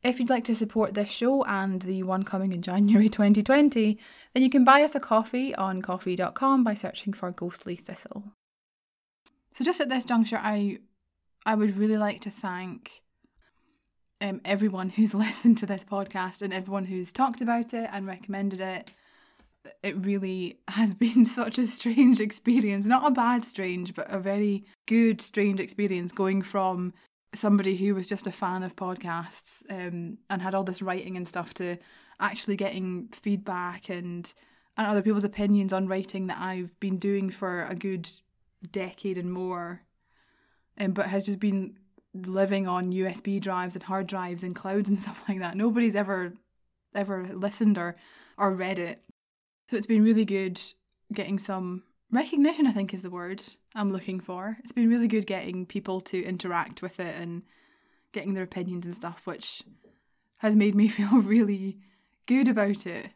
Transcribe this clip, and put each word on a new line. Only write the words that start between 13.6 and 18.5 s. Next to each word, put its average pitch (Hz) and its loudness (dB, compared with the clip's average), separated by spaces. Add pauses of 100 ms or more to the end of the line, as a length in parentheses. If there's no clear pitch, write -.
um, 196 -4
everyone 190 0
who's 214 2
<laughs> - -
listened 214 6
to 202 -4
this 185 -4
podcast 196 -4
and 196 -4
everyone 190 -4
who's 185 -6
talked 254 0
about 233 -2
it 226 -6
and 196 -8
recommended 196 -6